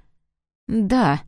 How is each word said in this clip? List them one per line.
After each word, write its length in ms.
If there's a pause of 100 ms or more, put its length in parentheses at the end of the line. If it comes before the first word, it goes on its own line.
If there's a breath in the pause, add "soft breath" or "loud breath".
(680)
«Да», 600